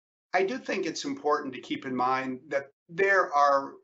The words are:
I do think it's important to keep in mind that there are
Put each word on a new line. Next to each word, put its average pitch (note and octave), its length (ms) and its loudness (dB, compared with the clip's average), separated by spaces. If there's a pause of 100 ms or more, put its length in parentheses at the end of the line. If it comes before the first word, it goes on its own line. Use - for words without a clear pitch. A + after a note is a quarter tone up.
(320)
I F#3 100 2
do B3 160 -2
think - 260 -4
it's D#3+ 200 -6
important C#3+ 500 -2
to A#2+ 60 -12
keep C3+ 260 -8
in C3 80 -6
mind C3 540 -2
that - 220 -4 (180)
there F#3+ 460 2
are C#3 380 4 (120)